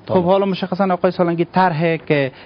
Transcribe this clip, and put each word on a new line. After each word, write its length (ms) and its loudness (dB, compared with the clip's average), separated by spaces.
خب، 160 0
حالا 220 2
مشخصاً 480 -2
آقای 180 0
سالنگی، 340 0
طرحی 520 0
که 340 0